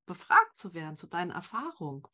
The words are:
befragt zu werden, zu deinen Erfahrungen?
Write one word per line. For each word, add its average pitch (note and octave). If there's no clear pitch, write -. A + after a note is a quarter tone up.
befragt -
zu E3+
werden, D#3
zu -
deinen F3
Erfahrungen? F3